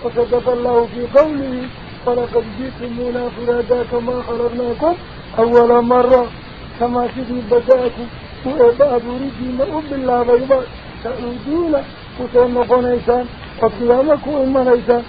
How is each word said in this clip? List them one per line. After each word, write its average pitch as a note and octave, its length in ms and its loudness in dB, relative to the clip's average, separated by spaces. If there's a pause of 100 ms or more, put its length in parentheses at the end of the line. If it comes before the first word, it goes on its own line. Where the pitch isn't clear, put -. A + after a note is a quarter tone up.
وصدق A#3+ 460 0
الله A#3+ 440 2
في A#3+ 80 -8 (180)
قوله، C4+ 480 0 (380)
ولقد A#3+ 400 0 (120)
جئتمونا B3 680 -6 (120)
فرادا A#3+ 440 0 (120)
كما A#3+ 240 -2 (120)
خلقناكم A#3+ 680 -2 (440)
أول A#3 320 6 (120)
مرة، B3 400 4 (560)
كما A#3+ 240 0 (100)
sidii B3 380 -6
bada'akum, A#3+ 560 2 (380)
uu C4 180 -4
Eebba A#3+ 220 6 (100)
abuuridiina B3 680 -4 (120)
u D#4 40 -2 (100)
bilaabay B3 600 2
baad B3+ 180 2 (360)
tacuuduuna, C4 760 -4 (360)
ku B3+ 80 -8 (100)
soo B3 140 6
noqonaysaan, B3 760 2 (380)
ood A3 160 2
qiyaamo B3+ 440 4
ku B3+ 60 -6 (140)
imanaysaan. B3 640 2